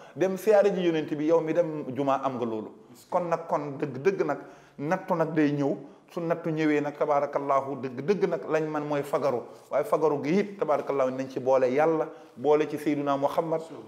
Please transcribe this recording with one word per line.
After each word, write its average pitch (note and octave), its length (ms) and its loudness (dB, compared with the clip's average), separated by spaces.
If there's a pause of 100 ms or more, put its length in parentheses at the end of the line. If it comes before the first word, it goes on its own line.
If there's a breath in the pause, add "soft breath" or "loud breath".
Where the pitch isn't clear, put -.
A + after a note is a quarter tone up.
(140 loud breath)
dem F#3+ 220 0
siyaare G3+ 380 6
ji F3+ 80 -2
Yonent D#3+ 320 0
bi, D3+ 120 -2
yow E3 140 6
mi D#3 140 -2
dem D#3 300 0 (100)
jumaa C3+ 280 0
am C3 140 -2
nga A#2+ 80 -2
loolu. A2 260 -4 (400)
Kon F3+ 180 0
nag, E3 200 -2
kon D3 300 -4
dëgg, C3+ 240 -6
dëgg F#3 240 0
nag, C#3 120 -2 (400 loud breath)
nattu F#3 360 -2
nag D#3+ 180 0
day D#3 200 4
ñëw. C#3+ 240 0 (360 loud breath)
Su F3+ 80 -6
nattu E3 300 -2
ñëwee D#3 300 2
nag, D3 160 -6
tabaarakallaahu, C#3+ 840 0
dëgg, B2+ 240 -8
dëgg F#3 240 2
nag E3 200 -2
lañ D#3 200 0
man D3+ 180 -4
mooy D3 160 -2
fagaru. C#3 400 0 (280 loud breath)
Waaye C#3+ 140 0
fagaru D3+ 380 2
gi D3+ 160 2
it, G3+ 220 -2
tabaarakallaahu, C#3 500 0
nañ C3 180 -6
ci C3+ 120 -6
boole C3 260 4
Yàlla, D#3 400 2 (300 loud breath)
boole D3+ 320 4
ci D3+ 100 -6
Seydina C#3+ 380 0
Muhammad, D#3+ 460 0 (260)